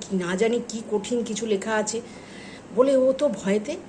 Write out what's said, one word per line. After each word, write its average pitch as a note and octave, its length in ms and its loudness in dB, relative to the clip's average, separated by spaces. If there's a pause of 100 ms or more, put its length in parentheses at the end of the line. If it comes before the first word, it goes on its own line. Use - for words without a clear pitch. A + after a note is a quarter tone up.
কি - 160 -8
না F3 200 0
জানি A3+ 220 2 (100)
কি A3 100 -8 (120)
কঠিন G#3+ 340 0
কিছু A3 220 -4
লেখা G#3+ 280 0
আছে" G#3+ 240 0 (760)
বলে C4+ 220 6
ও C4 160 6
তো C4+ 160 2
ভয়েতে G#3 440 0 (160)